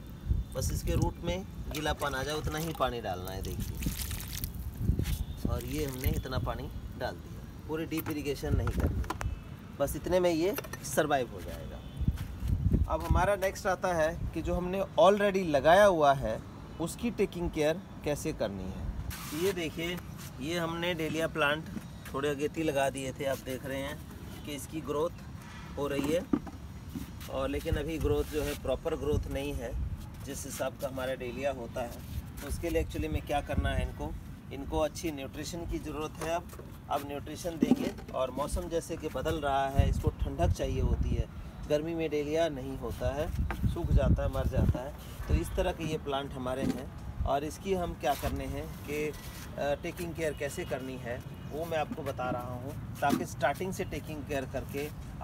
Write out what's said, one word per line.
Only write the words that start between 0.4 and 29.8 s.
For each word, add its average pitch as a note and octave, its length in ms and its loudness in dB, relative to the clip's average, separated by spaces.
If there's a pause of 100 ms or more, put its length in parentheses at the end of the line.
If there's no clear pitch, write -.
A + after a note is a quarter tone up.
बस - 180 0
इसके - 220 2
रूट E3+ 280 0
में F3 200 0 (280)
गीलापन D3 440 0
आ C3 80 -2
जाए D3 120 -2
उतना D3+ 220 -2
ही D#3+ 220 -2
पानी A#2+ 220 2
डालना F#2 300 -2
है, F#2+ 100 -4
देखिए। - 360 -4 (1700)
और A#2+ 160 -2
ये D3 200 -2
हमने C3 260 -2
इतना C3 280 -2
पानी B2 240 -4 (360)
डाल G#2+ 160 -4
दिया, - 520 -12
पूरी D#3+ 180 -4
deep D#3 240 -2
irrigation C#3+ 480 0
नहीं - 120 4
करनी, - 320 2 (800)
बस C#3 160 0
इतने E3+ 240 4
में F3 120 6
ये F3 240 4 (300)
survive C#3+ 480 2
हो F#2 80 -8
जाएगा। - 380 -8 (1080)
अब D#3+ 160 2
हमारा E3+ 320 6
next F#3+ 320 0
आता F3+ 260 4
है E3 240 4 (160)
कि E3 80 -2
जो E3 120 0
हमने F3+ 280 2 (180)
already G3 480 8
लगाया D#3 380 10
हुआ D#3 300 8
है B2 240 -2 (420)
उसकी E3+ 300 -2
taking F3 400 0
care D#3 300 2 (220)
कैसे D3 300 0
करनी G2+ 300 -2
है। F#2+ 260 -4 (460)
ये F3 180 2
देखिए, E3+ 440 -2 (440)
ये D#3+ 160 -2
हमने E3+ 360 0
डेलिया D#3 340 0
प्लांट D3+ 380 2 (400)
थोड़े C#3 240 0
अगेती D3 340 0
लगा C#3 260 4
दिए C3 220 -4
थे, C3+ 140 -4
आप C3+ 140 0
देख C3 260 -6
रहे C3+ 160 -4
हैं D3 160 -6 (480)
कि D3+ 60 -8
इसकी D3 300 -6
ग्रोथ - 960 -4
हो C#3 100 0
रही C#3 260 0
है, F3+ 120 2 (1040)
और C3+ 180 0
लेकिन D3+ 260 2
अभी D#3 220 0
ग्रोथ C#3+ 260 4
जो D3+ 200 -2
है C#3+ 180 0
प्रॉपर C3 340 0
ग्रोथ D3 360 2
नहीं C#3 220 -2
है B2+ 180 -4 (540)